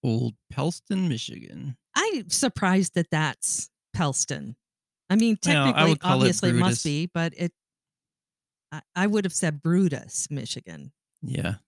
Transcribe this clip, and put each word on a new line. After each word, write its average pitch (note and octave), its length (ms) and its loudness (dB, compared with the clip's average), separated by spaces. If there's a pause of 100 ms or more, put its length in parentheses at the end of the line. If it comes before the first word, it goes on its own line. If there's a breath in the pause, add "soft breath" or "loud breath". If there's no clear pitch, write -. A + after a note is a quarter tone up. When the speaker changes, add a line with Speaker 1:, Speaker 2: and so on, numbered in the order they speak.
Speaker 1:
old A#2 300 0 (180)
Pellston, F3 560 -4
Michigan. - 680 -8 (200)
Speaker 2:
I'm E4+ 340 0
surprised F#3+ 640 2
that E3+ 160 0
that's - 600 -4 (260)
Pellston. C3 580 -2 (560)
I F#3+ 60 4
mean, A3+ 280 2
Speaker 1:
Well, F3 180 4
I C3+ 40 4
Speaker 2:
technically, D#3+ 240 4
Speaker 1:
would D3+ 100 2
call F3+ 120 2
it C3 40 6
Speaker 2:
obviously - 340 4
it A#2+ 40 2
must A#2+ 80 4
Speaker 1:
Brutus. F3 200 2
Speaker 2:
be, D3+ 300 -2
but E3 240 -2
it, E3+ 160 -4 (1200)
I, D3+ 80 -14 (160)
I F#3 100 2
would G#3 180 2
have F3 100 -2
said D3+ 280 -2
Brutus, E3+ 680 0
Michigan. A2+ 640 -10 (300)
Speaker 1:
Yeah. F2+ 320 -4 (140)